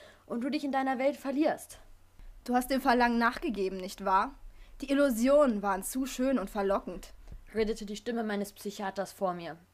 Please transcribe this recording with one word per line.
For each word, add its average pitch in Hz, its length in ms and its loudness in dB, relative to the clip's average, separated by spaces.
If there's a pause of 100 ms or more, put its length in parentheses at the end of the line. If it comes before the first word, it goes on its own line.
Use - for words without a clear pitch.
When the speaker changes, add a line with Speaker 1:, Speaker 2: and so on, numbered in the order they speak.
(260)
Speaker 1:
und 240 160 -4
du 269 80 -2
dich 294 140 -2
in 285 80 -4
deiner 262 280 0
Welt 262 180 0
verlierst? 277 640 -2 (640)
Speaker 2:
„Du 240 120 -2
hast 254 140 0
dem 269 120 2
Verlangen 240 360 4
nachgegeben, 208 600 0
nicht 190 280 -8
wahr? 196 300 2 (460)
Die 277 100 -4
Illusionen 269 680 6
waren 190 220 0
zu 262 220 -4
schön 254 320 0
und 196 120 -4
verlockend“, 196 640 -2 (400)
Speaker 1:
redete 214 320 -2
die 202 100 -8
Stimme 233 280 -4
meines 208 300 -4
Psychiaters 196 600 -6
vor 185 200 -2
mir. 170 240 -10 (160)